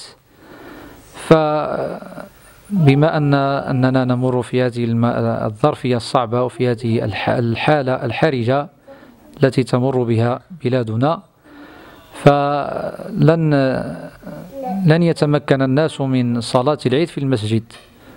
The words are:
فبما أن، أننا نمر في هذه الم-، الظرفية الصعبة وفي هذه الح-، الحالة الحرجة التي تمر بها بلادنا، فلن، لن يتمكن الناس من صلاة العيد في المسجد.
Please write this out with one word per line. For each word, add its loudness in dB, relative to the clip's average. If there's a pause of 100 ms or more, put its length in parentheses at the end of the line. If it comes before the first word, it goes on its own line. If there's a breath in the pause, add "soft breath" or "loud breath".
(1120 loud breath)
فبما -2 (920)
أن، 2
أننا 0
نمر 0
في -2
هذه -2
الم-، 0 (400)
الظرفية 0
الصعبة -2
وفي -2
هذه -2
الح-، -4
الحالة 0
الحرجة -2 (760 loud breath)
التي 2
تمر 0
بها 0 (220)
بلادنا، -2 (920 loud breath)
فلن، 2 (1300)
لن 4
يتمكن 2
الناس 0
من 0
صلاة 0
العيد 2
في -18
المسجد. 0 (540 loud breath)